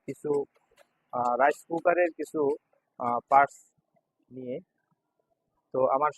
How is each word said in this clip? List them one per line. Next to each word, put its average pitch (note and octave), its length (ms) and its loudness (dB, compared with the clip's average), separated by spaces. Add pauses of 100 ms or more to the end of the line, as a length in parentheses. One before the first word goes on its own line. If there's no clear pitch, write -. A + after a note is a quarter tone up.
কিছু, C#3+ 400 -6 (680)
আহ, B2 280 -2
রাইস C#3+ 300 2
কুকারের E3+ 400 0
কিছু, D3+ 460 -4 (440)
আহ, A#2+ 200 -4 (100)
পার্টস - 420 2 (600)
নিয়ে। B2+ 280 -10 (1120)
তো C3 140 0
আমার C#3+ 300 0